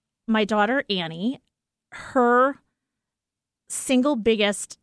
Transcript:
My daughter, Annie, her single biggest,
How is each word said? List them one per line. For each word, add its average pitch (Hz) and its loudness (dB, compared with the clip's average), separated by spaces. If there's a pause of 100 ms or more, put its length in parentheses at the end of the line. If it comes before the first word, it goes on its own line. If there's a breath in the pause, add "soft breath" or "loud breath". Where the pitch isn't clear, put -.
(260)
My 220 2
daughter, 214 0
Annie, 180 -4 (520)
her 247 2 (1080)
single 262 0
biggest, 208 -2